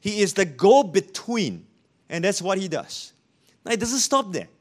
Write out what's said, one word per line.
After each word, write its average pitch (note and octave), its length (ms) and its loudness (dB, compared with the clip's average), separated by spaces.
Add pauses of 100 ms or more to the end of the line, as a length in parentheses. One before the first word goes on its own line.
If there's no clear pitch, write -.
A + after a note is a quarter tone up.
He G#3 200 -4
is F#3 120 2
the G3 120 2
go-between, F#3 1200 2 (440)
and E3+ 140 -6
that's G3 180 0
what F#3+ 160 -2
he F#3+ 100 -6
does. - 460 -8 (520)
Now, - 60 -4
it A3+ 80 0
doesn't A#3+ 200 -2
stop A3+ 340 0
there. G2+ 160 -8 (120)